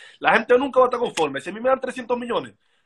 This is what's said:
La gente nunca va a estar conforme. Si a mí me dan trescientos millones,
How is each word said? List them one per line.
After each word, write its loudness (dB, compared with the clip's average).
La 2
gente 4
nunca 2
va 8
a -4
estar -4
conforme. -2
Si -10
a -10
mí -12
me -2
dan 2
trescientos -6
millones, -6